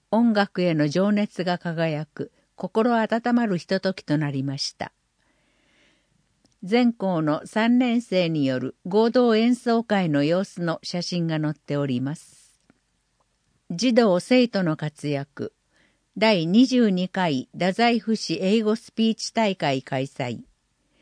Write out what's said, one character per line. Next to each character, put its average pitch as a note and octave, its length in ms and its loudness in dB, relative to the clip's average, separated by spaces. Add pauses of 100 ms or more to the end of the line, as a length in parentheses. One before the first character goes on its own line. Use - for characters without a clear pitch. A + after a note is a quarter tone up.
(100)
音 A3+ 220 2
楽 G3+ 300 0
へ F3+ 100 2
の D3+ 160 2
情 F#3+ 240 0
熱 G3+ 320 -2
が F3+ 140 -2
輝 D#3+ 480 -4
く、 - 260 -12 (240)
心 A3+ 420 0
温 A3+ 360 -2
ま A#3+ 120 2
る F3+ 120 -2
ひ - 80 -14
と F#3+ 120 -2
と F#3+ 140 -2
き - 100 -18
と D3 140 -2
な D3 140 -2
り C3+ 120 -4
ま C#3 140 -6
し - 160 -8
た。 - 200 -12 (1700)
全 A#3 300 2
校 F3+ 300 -2
の D3+ 220 0
三 A#3 340 2
年 A#3+ 220 2
生 F#3 280 0
に D3+ 180 0
よ B2+ 140 0
る C3 160 -6 (100)
合 A3 240 2
同 A#3+ 240 4
演 A#3 220 4
奏 A#3 260 0
会 F#3+ 260 0
の C#3+ 140 2
様 E3+ 220 0
子 - 180 -10
の E3 220 -2
写 F3 180 -6
真 E3+ 240 -4
が D#3+ 140 -2
載 D3+ 100 -2
っ D3+ 40 -4
て - 220 -8
お C#3+ 80 0
り B2 160 -2
ま C#3 140 -4
す。 - 480 -20 (1080)
児 G#3+ 240 0
童 G#3+ 260 4
生 B3+ 260 2
徒 G3 160 -2
の D#3 140 0
活 D3+ 320 -8
躍。 C#3 440 -8 (640)
第 G3 300 2
二 A3+ 200 4
十 A#3+ 240 2
二 F3+ 180 -2
回 E3 440 -2
太 F#3 200 -2
宰 A#3 260 2
府 A3 160 -2
市 E3+ 260 -4
英 G#3 220 2
語 G#3+ 140 0
ス - 160 -14
ピ A3+ 180 0
ー G#3+ 40 -2
チ - 200 -12
大 G#3+ 220 0
会 C#3 260 -2
開 C3+ 240 -4
催。 B2 360 -8 (600)